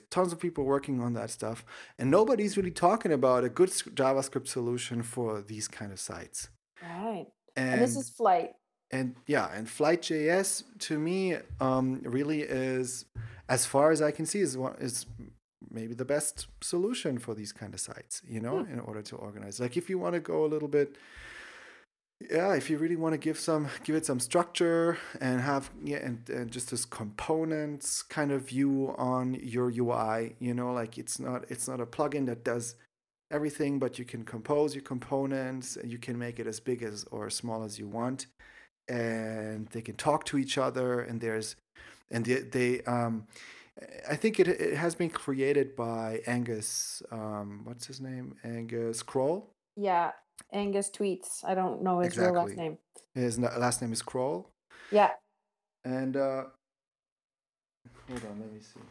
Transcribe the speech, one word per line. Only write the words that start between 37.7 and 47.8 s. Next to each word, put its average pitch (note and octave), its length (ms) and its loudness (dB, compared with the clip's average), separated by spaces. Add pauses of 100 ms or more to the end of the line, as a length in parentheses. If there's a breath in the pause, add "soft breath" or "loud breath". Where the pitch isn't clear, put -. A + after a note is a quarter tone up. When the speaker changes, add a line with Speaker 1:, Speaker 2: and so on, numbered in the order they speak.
Speaker 1:
you G#2 80 -8
want, A#2+ 380 -2 (640 soft breath)
and A2 800 -2
they A#2 140 -8
can A2+ 140 -10
talk D3+ 300 2
to D3 120 0
each C3+ 200 0
other, B2+ 420 2
and A#2+ 200 -4
there's, A2 360 -2 (540 loud breath)
and A#2 140 0
they, B2 160 2
they, B2 420 2
um, A#2 440 0 (840 loud breath)
I D3+ 80 0
think G#3+ 220 2
it, F3+ 100 8
it - 280 2
has D#3+ 180 0
been E3 160 0
created C3+ 640 2
by A2+ 520 -2
Angus, A#2+ 840 -2
um, G#2 540 -6
what's A#2+ 220 -12